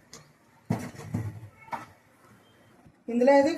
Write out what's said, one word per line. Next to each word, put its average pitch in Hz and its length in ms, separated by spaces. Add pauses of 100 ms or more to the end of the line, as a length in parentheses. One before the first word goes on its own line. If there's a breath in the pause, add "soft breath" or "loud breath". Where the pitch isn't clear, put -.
(3250)
ఇందులో 240 240
అయితే 277 220